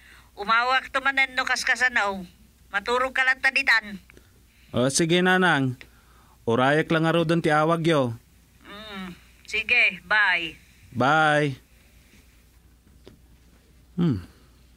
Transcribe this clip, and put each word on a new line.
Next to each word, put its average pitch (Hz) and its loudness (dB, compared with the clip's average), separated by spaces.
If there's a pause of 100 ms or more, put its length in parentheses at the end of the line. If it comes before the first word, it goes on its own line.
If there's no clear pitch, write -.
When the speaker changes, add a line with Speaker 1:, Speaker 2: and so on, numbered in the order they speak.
(340)
Speaker 1:
Umawak 240 0
to 277 -2
manen 269 -2
no 254 0
kas 247 -2
kasanaw. 240 -2 (480)
Maturog 247 -2
ka 262 0
lang 262 0
taditan. 240 -2 (720)
Speaker 2:
O 123 0
sige, 170 0
Nanang. 170 2 (720)
Urayak 135 2
lang 160 0
aro 165 2
doon 165 0
ti 165 -2
awag 156 0
yo. 131 0 (480)
Speaker 1:
Mm, 202 -16 (320)
sige, 220 0
bye. 180 0 (320)
Speaker 2:
Bye. 147 2 (2250)
Hmm. 143 -2 (500)